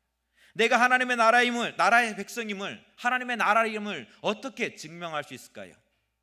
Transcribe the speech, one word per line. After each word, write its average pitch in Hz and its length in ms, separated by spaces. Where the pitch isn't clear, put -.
내가 226 260
하나님의 254 340
나라임을, 240 640
나라의 214 400
백성임을, 196 680
하나님의 247 400
나라임을 208 720
어떻게 208 540
증명할 160 480
수 135 100
있을까요? 98 400